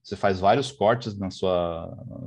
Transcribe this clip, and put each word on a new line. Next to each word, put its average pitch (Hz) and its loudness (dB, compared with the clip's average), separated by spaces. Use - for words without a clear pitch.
Você - -10
faz 95 2
vários 120 4
cortes 110 0
na 98 -4
sua, 87 -2